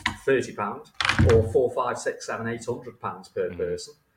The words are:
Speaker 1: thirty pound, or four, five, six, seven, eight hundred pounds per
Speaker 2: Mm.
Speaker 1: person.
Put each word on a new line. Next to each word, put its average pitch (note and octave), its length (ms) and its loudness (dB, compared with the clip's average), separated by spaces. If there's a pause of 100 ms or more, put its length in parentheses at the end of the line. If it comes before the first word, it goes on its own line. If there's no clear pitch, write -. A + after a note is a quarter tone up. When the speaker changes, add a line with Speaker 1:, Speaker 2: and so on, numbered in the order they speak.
(240)
Speaker 1:
thirty A#2+ 300 2
pound, G#2 360 -8 (400)
or A2+ 120 8 (100)
four, B2 200 4
five, B2 260 -2
six, - 280 -6
seven, A2+ 220 -6
eight A#2 160 -6
hundred - 360 -8
pounds F#2+ 280 -10
per F#2 220 -4
Speaker 2:
Mm. F2+ 60 -12
Speaker 1:
person. F2+ 380 -4 (220)